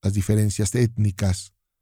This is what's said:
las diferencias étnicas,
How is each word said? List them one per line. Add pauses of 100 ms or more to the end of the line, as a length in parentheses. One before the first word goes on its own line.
las
diferencias
étnicas, (280)